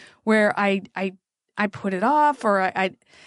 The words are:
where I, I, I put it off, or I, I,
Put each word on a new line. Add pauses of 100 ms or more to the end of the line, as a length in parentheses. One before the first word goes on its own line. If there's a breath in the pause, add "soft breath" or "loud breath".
(240 loud breath)
where
I, (140)
I, (440)
I
put
it
off,
or
I,
I, (420 loud breath)